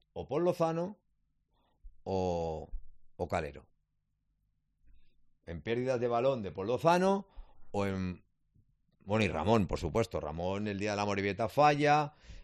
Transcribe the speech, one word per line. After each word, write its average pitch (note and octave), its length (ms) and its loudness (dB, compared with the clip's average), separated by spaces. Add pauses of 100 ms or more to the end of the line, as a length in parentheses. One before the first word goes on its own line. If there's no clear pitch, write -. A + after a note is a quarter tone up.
(120)
o - 160 -8
Paul D#3 160 0
Lozano E3+ 540 0 (1040)
o, E2+ 680 -2 (420)
o F2+ 140 -4
Calero. D2 360 -4 (1800)
En E2+ 160 -8
pérdidas B2 380 0
de B2 80 2
balón A#2+ 340 2
de F#2+ 80 -6
Paul F#2+ 160 -6
Lozano F3+ 640 2 (420)
o G2+ 160 0
en, F#2+ 380 -2 (800)
bueno, G#2+ 200 2
y F#2+ 40 4
Ramón, E2+ 400 2
por - 100 -4
supuesto. F2+ 400 -2
Ramón F2 480 -4
el G2 140 -4
día G#2 100 -2
de G#2 60 -2
la G2+ 80 0
Morevieta G2+ 440 0
falla, D3 680 4 (300)